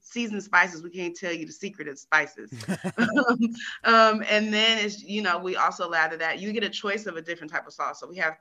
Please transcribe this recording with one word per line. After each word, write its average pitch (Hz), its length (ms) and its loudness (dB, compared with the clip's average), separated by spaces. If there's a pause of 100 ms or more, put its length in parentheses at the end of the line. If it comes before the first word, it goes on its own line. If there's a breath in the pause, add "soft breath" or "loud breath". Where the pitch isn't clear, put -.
seasoned 214 400 -6
spices, 180 400 2
we 175 80 -12
can't 175 260 -6
tell 175 160 -4
you 160 140 -6
the 156 40 -14
secret 175 360 -10
of 139 100 -12
spices. 143 540 -2 (160)
<laughs> 185 320 -4 (840 loud breath)
Um, 220 460 6
and 214 240 2
then 220 320 4
it's, 202 180 -6
you 208 200 -4
know, 180 160 2
we 185 160 -4
also 175 340 0
lather 160 280 0
that. 160 220 -2
You 208 140 -6
get 220 100 4
a 190 60 2
choice 208 380 -4
of 170 100 -8
a 160 40 -10
different 165 300 -10
type 156 140 -6
of 151 80 -20
sauce. 143 260 -6
So - 80 -14
we 180 100 -14
have 160 240 -2